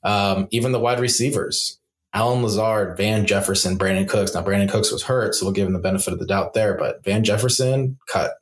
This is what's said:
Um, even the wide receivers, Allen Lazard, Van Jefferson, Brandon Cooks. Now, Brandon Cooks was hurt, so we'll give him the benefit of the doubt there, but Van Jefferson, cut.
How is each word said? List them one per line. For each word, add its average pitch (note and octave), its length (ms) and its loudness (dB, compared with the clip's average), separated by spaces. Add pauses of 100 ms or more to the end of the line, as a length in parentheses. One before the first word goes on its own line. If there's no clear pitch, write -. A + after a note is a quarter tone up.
Um, G2 480 0
even A#2+ 220 0
the A#2+ 60 0
wide A#2+ 200 0
receivers, B2 800 -2 (340)
Allen A#2+ 300 2
Lazard, G#2+ 540 0
Van G#2+ 280 2
Jefferson, G2 520 0
Brandon F#2+ 300 0
Cooks. G2 280 0
Now, E2+ 80 -2
Brandon G2 260 2
Cooks - 220 0
was - 120 -4
hurt, B2 300 0
so - 120 -2
we'll G2 80 0
give G2 140 0
him F#2 60 0
the F2+ 60 -2
benefit F#2+ 340 0
of F2+ 60 -6
the F2+ 80 -6
doubt G2 260 0
there, G#2 240 2
but - 260 -4
Van G#2 200 2
Jefferson, B2+ 720 0 (100)
cut. - 340 -2